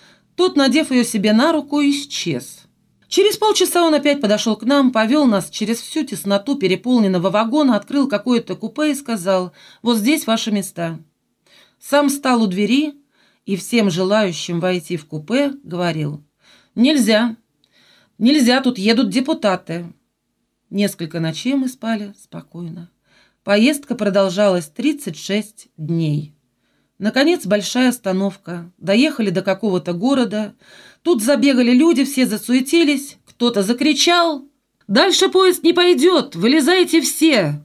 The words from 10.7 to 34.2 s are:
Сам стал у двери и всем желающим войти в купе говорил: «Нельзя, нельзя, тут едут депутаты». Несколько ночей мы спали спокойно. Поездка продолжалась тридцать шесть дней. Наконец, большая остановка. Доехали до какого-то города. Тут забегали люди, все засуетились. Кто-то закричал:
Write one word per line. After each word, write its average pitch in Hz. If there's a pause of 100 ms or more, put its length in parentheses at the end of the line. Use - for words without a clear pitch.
Сам 285
стал 254
у 220
двери 220 (500)
и 196
всем 208
желающим 185
войти 180
в 151
купе 247 (100)
говорил: 160 (540)
«Нельзя, 226 (800)
нельзя, 254
тут 247
едут 214
депутаты». 185 (800)
Несколько 175
ночей 165
мы 262
спали 214
спокойно. 170 (520)
Поездка 233
продолжалась 196
тридцать 277
шесть -
дней. 156 (640)
Наконец, 262
большая 214
остановка. 190
Доехали 220
до 185
какого-то 190
города. 214 (480)
Тут 262
забегали 254
люди, 277
все 262
засуетились. 277
Кто-то 233
закричал: 302 (420)